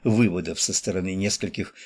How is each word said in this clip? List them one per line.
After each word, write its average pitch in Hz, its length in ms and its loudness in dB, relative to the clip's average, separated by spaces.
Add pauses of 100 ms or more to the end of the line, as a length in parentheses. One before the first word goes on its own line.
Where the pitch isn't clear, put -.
выводов 92 560 2
со - 140 -2
стороны 95 420 -2
нескольких 101 580 -2 (120)